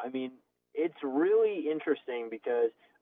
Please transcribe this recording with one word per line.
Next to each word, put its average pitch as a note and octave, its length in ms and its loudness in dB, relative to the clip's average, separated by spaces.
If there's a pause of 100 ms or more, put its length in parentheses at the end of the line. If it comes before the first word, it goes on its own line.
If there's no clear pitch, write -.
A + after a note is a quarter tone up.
I B2+ 60 -8
mean, C3 220 -6 (420)
it's D#3+ 300 -2
really F3 640 2
interesting B2 640 -2
because A#2 400 0 (300)